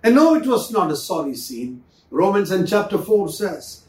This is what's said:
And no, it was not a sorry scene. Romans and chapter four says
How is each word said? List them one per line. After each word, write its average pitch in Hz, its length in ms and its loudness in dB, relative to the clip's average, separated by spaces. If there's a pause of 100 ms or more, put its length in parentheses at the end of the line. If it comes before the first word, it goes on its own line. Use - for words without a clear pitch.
And 233 120 6
no, 320 200 6
it 302 120 -2
was 226 240 0
not 180 200 0
a 143 40 -2
sorry 143 400 -6
scene. 123 480 -12 (260)
Romans 196 400 0
and 180 180 0
chapter 202 300 0
four 202 320 2
says - 600 -10